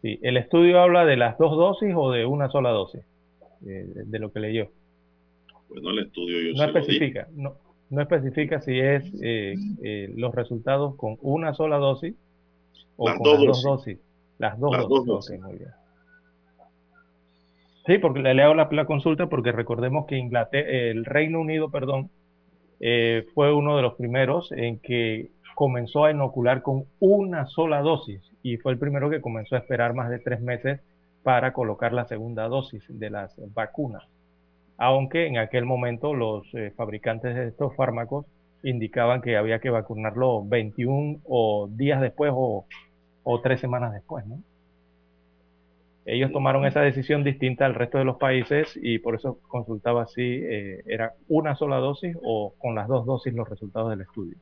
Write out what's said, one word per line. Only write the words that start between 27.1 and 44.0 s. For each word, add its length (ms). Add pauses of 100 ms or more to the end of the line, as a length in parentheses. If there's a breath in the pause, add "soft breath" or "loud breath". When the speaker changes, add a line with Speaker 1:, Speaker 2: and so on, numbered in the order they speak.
Speaker 1:
sola 360
dosis 400 (200)
y 160
fue 140
el 80
primero 320
que 100
comenzó 320
a 60
esperar 340
más 160
de 80
tres 240
meses 400 (400)
para 320
colocar 400
la 140
segunda 400
dosis 420
de 220
las 240 (180)
vacunas. 500 (760)
Aunque 500
en 100
aquel 280
momento 500
los, 400
eh, 200
fabricantes 600
de 140
estos 260
fármacos 500 (380)
indicaban 580
que 160
había 220
que 100
vacunarlo 720
veintiún 800
o 480
días 300
después 320
o, 320 (560 loud breath)
o 200
tres 180
semanas 340
después, 320